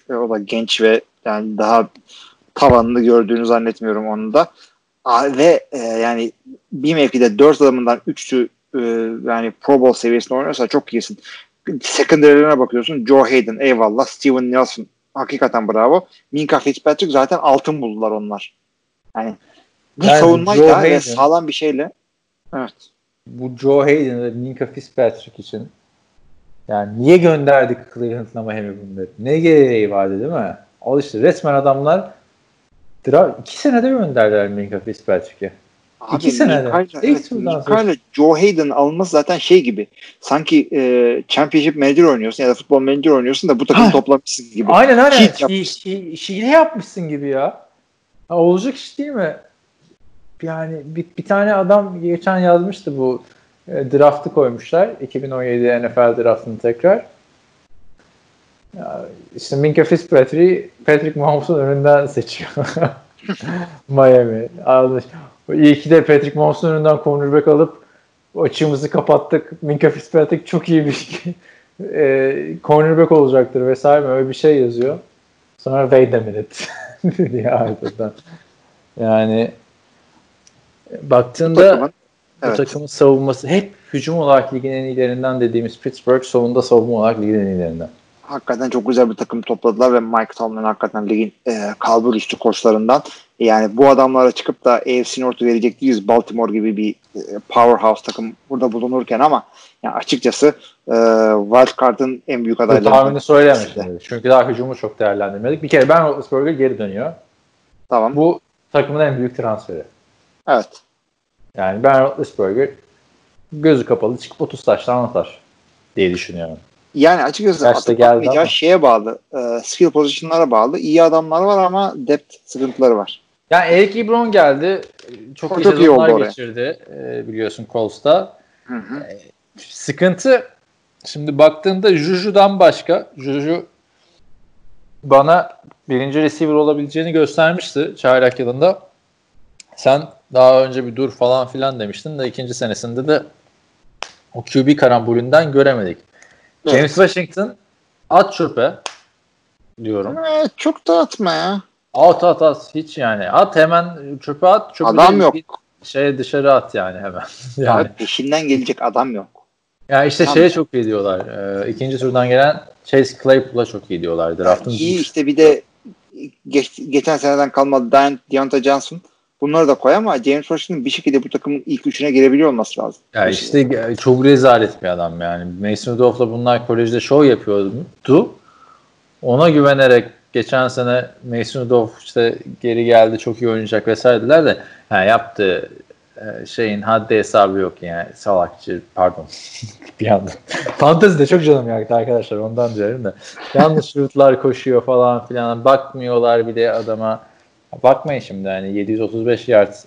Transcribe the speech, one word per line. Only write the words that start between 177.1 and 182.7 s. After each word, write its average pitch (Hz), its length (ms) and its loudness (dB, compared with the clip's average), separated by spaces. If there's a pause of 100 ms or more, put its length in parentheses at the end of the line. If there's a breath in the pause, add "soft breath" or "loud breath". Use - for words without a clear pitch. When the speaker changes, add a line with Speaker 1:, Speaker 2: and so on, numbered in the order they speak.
Speaker 2:
yapıyordu. 113 1120 0 (840 soft breath)
Ona 135 280 2
güvenerek 135 560 4 (280)
geçen 131 340 -2
sene 123 380 -4 (240)
Mason 117 360 -8
Rudolph 117 380 -2
işte 117 340 -2 (240)
geri 117 240 -2